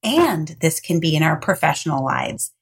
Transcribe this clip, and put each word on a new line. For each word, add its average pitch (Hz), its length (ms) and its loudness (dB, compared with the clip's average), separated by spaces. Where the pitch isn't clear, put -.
And 220 540 0
this 160 220 0
can 170 180 0
be 160 160 0
in 156 80 2
our 156 140 2
professional 156 680 -2
lives - 480 -4